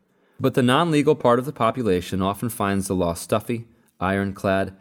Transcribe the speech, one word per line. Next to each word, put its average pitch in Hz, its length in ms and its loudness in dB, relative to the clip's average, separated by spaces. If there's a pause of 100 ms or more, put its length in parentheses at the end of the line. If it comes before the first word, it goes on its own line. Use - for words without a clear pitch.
(400)
But 127 140 0
the 135 80 2
non-legal 147 520 4
part 123 240 4
of 123 60 -4
the 147 80 -8
population 104 680 0
often 101 280 -2
finds 98 400 -2
the 98 80 0
law 85 180 0
stuffy, 113 540 -4 (320)
ironclad, 98 800 -2